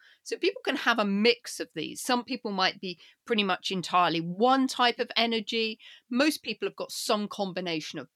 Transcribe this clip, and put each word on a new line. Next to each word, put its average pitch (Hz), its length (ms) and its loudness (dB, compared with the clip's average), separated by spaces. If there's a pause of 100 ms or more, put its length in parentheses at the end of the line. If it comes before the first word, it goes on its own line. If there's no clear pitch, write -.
(240)
So - 120 -6
people 392 300 -2
can 269 100 -2
have 240 240 2
a 208 60 4
mix 202 560 2
of - 120 -8
these. 131 280 -8
Some 247 240 0
people 233 260 -6
might 185 300 0
be 180 180 -8 (260)
pretty 214 180 0
much 185 280 -2
entirely 175 480 2
one 240 480 2
type 240 320 2
of 240 160 -2
energy. 226 640 0 (300)
Most 285 340 2
people 214 240 -6
have 196 80 -6
got - 160 -8
some 208 380 -2
combination 180 720 -6
of 127 160 -12